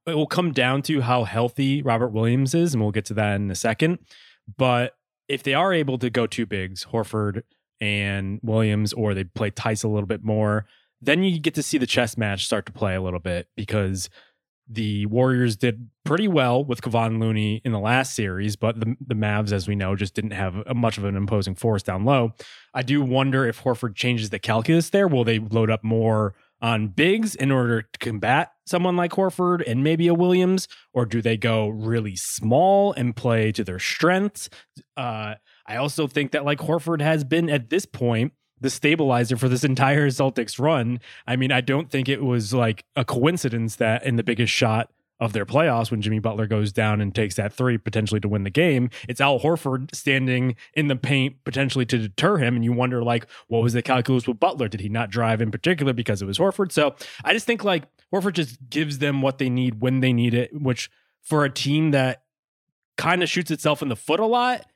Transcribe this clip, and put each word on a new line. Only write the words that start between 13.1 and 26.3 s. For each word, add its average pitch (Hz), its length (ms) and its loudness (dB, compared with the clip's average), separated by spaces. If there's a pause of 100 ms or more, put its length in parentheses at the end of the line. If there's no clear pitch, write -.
bit 87 380 -6
because 98 520 -4 (600)
the 107 380 -4
Warriors 123 500 2
did 117 320 -2 (160)
pretty 180 240 0
well 131 340 4
with 123 180 -4
Kevon 113 380 0
Looney 110 460 0
in 120 80 -2
the 104 60 -2
last 127 360 0
series, 101 400 -4
but 110 240 -2
the, 110 160 -2 (100)
the 127 80 2
Mavs, 104 380 0
as 95 160 -2
we 104 80 0
know, 98 220 0
just 95 160 -4
didn't 107 180 -4
have 98 340 -4
a, - 80 -6
much 117 240 0
of 101 60 -4
an 98 140 -2
imposing 98 380 0
force 107 280 0
down 95 220 -4
low. 123 280 2 (400)
I 127 80 -4
do 139 220 0
wonder 135 420 2
if 117 160 -4
Horford 117 340 -2
changes 117 340 -2
the 101 100 -6
calculus 160 520 2
there. 196 140 4
Will 135 200 2
they 113 140 2
load 110 300 0
up 110 140 -2
more 110 500 2 (280)